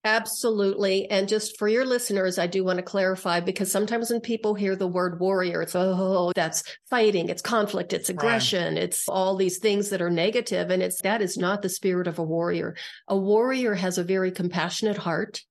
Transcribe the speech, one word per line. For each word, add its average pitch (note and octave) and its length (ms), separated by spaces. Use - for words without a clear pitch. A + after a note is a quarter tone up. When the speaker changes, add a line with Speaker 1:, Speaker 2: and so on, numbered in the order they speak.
Speaker 1:
Absolutely. G#3 1040
And G3 180
just G#3+ 300
for G#3 100
your A#3+ 180
listeners, G3+ 520
I F3+ 100
do F#3+ 160
wanna F#3 200
clarify, F#3 580
because F#3 300
sometimes A3+ 380
when A#3 120
people A3 320
hear G3 220
the F#3+ 120
word F3 320
warrior, F3+ 420
it's, E3 140
"Oh, F#3 600
that's E3 280
fighting, G3+ 400
it's F3+ 120
conflict, G#3 520
it's - 160
Speaker 2:
Right. F#3 80
Speaker 1:
aggression, F#3 600
it's F3+ 320
all F#3+ 260
these F#3 220
things G3+ 320
that F#3 120
are F3 80
negative." F3+ 600
And F#3 120
it's, F3+ 200
that G#3+ 200
is F#3 160
not G3 240
the G3 80
spirit F3+ 380
of E3+ 120
a E3 40
warrior. E3+ 520
A G3 100
warrior A3+ 560
has F3+ 240
a F3 60
very F#3 280
compassionate F3 680
heart F3 500